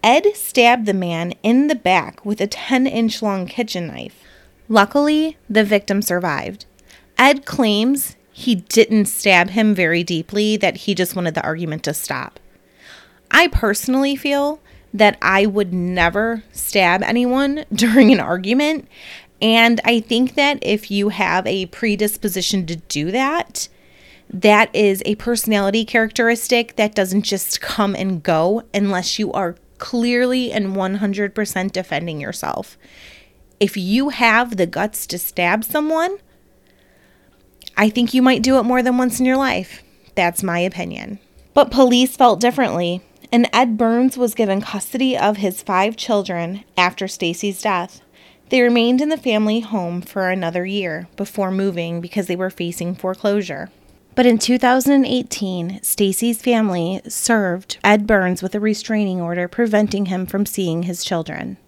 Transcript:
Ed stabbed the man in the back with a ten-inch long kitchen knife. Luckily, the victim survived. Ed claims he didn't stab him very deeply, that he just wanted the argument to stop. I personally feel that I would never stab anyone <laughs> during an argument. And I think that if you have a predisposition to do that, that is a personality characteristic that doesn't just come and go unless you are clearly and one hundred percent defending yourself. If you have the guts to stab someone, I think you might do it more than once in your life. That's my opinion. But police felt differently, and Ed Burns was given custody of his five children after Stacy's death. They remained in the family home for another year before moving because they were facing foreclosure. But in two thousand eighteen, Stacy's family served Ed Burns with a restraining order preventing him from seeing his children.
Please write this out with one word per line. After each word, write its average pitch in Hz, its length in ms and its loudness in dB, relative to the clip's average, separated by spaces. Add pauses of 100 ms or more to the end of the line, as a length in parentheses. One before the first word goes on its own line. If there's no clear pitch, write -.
Ed 294 320 6
stabbed 233 520 2
the 196 80 0
man 175 400 -4 (100)
in 254 240 4
the 302 80 2
back 185 480 -2
with 208 160 -4
a 202 80 0
ten-inch 240 760 -2
long 196 240 -2
kitchen 185 400 -6
knife. - 380 -14 (440)
Luckily, 294 680 2 (140)
the 214 140 4
victim 202 360 2
survived. 180 640 -4 (540)
Ed 277 260 4
claims 233 720 0 (160)
he - 220 -2
didn't 214 520 4
stab 180 440 2
him 214 240 2
very 175 280 2
deeply, 202 540 -2
that 202 220 0
he 202 160 -2
just 175 200 -2
wanted 170 200 -4
the 165 100 -4
argument 160 400 -6
to 143 80 -4
stop. - 480 -8 (920)
I 330 180 6
personally 262 680 0
feel 285 440 -2 (340)
that 208 260 4
I 196 260 2
would 196 260 -2
never 180 680 0 (100)
stab 190 500 2
anyone 269 680 0
<laughs> - 40 -6
during 240 400 6
an 190 80 6
argument. 247 680 -2 (520)
And 226 440 4
I 233 160 2
think 247 340 0
that 285 280 2
if 208 280 -4
you 202 200 0
have 185 360 0
a 185 200 -2
predisposition 196 1000 -2
to 170 100 -6
do 160 340 -6
that, 269 580 -4 (600)
that 208 440 2
is 202 300 2
a 208 120 0
personality 214 680 0
characteristic 233 920 0
that 208 180 0
doesn't 196 280 0
just - 380 -4
come 202 340 -2
and 185 280 -4
go 180 400 0 (100)
unless 196 460 -2
you 214 140 -2
are 175 240 -4 (220)
clearly 247 760 0
and 196 240 -2
one 190 200 -2
hundred 202 380 -4
percent 196 380 -4
defending 165 480 -6
yourself. - 580 -8 (840)
If 202 160 0
you 208 320 -2
have 233 480 2
the 180 100 2
guts 185 420 -6
to 175 100 -8
stab 185 460 -2
someone, 320 540 -2 (1600)
I 214 140 2
think 240 220 -2
you 254 100 2
might 262 200 4
do 262 160 4
it 220 60 2
more 254 180 0
than 247 160 0
once 247 220 -2
in 254 60 2
your 262 100 2
life. 262 460 -4 (320)
That's 175 280 0
my 175 160 -4
opinion. 175 600 -6 (360)
But 285 160 4
police 247 460 4
felt 220 240 4
differently, 180 600 0 (280)
and 233 220 4
Ed 233 240 2
Burns 240 400 2
was 247 180 -2
given 196 260 0
custody 254 560 -4
of 208 200 2
his 196 260 -4
five 202 340 0
children 190 680 -4 (120)
after 180 300 0
Stacy's 185 560 -4
death. 190 380 -2 (480)
They 254 140 4
remained 240 380 4
in 302 100 0
the 320 60 0
family 214 440 0
home 185 420 -6
for 190 260 -4
another 180 380 -4
year 175 500 -6
before 196 340 -4
moving 175 500 -2
because 180 260 -6
they 175 100 -4
were 185 140 -4
facing 175 440 -8
foreclosure. 185 760 -4 (440)
But 247 120 4
in 233 120 6
two 247 200 2
thousand 262 480 4
eighteen, 190 760 -6
Stacy's 220 600 -2
family 190 680 0
served 190 760 -2
Ed 208 220 4
Burns 185 360 0
with 185 120 -6
a 208 60 -2
restraining 208 600 -2
order 175 280 -4
preventing 208 580 0
him 185 200 -4
from 202 180 -2
seeing 170 380 -4
his 175 220 -6
children. 175 520 -6 (120)